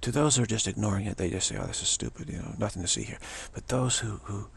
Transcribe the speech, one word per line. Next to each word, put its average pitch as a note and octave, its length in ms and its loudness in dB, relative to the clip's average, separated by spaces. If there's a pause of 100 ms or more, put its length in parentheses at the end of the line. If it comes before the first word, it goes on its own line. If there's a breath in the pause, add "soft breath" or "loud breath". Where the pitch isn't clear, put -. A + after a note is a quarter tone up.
To B2+ 100 0
those D3 240 6
who B2+ 80 6
are A2+ 40 4
just A2 200 2
ignoring G2+ 380 2
it, - 120 -2
they F2+ 120 2
just - 180 0
say, - 100 -2
Oh, - 80 -2
this - 160 -4
is - 60 0
stupid, - 420 -2
you - 80 -6
know, - 200 -6
nothing G2+ 240 -2
to F2 60 -2
see - 160 0
here. - 160 -8 (340 loud breath)
But - 140 -10
those B2+ 320 2
who, A2 240 -4
who G2+ 340 -6